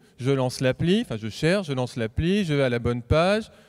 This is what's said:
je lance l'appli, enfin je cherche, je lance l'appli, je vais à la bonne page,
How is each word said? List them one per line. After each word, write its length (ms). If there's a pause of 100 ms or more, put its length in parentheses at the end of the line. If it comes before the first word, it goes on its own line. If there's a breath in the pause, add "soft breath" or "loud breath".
(200 soft breath)
je 100
lance 320
l'appli, 400
enfin 180
je 80
cherche, 380
je 80
lance 220
l'appli, 500
je 80
vais 80
à 80
la 80
bonne 240
page, 500 (180 soft breath)